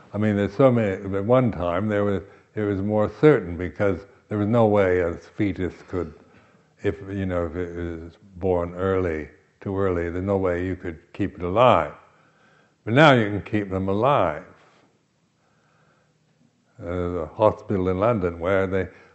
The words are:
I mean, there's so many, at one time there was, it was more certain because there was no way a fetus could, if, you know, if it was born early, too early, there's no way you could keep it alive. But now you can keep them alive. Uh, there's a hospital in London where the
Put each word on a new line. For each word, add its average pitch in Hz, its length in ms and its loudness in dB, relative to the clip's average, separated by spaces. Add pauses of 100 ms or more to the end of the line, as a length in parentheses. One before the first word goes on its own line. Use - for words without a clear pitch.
(140)
I 104 40 -6
mean, 107 180 0
there's 101 180 0
so 135 160 6
many, 113 220 2 (240)
at 98 80 -4
one 123 260 4
time 87 380 -2
there 104 160 0
was, 98 180 -2 (320)
it 107 80 -4
was 101 180 -2
more 104 300 0 (100)
certain 107 360 4
because 90 440 -2 (280)
there 107 100 -4
was 104 100 0
no 117 180 4
way 98 340 4
a 85 140 -2
fetus 90 600 -4 (140)
could, 85 260 -6 (680)
if, 101 140 -4 (120)
you 98 180 -4
know, 87 200 -2
if 78 100 -10
it 85 460 -8
was 82 100 -18 (240)
born 87 380 -2
early, 90 540 -2 (320)
too 98 160 -6
early, 90 320 -2
there's 90 160 -6
no 101 120 0
way 90 280 -2
you 92 120 -4
could 85 220 -12 (140)
keep 95 240 -6
it 85 60 -12
alive. 90 500 4 (920)
But 110 100 -2
now 147 180 8
you 120 120 4
can 101 180 -4
keep 101 280 -4
them 95 180 -2
alive. 101 560 0 (2250)
Uh, - 40 -14
there's 87 320 -4
a 80 180 -4
hospital 101 540 0
in 92 100 0
London 92 400 0
where 95 280 0
the 92 240 -2 (240)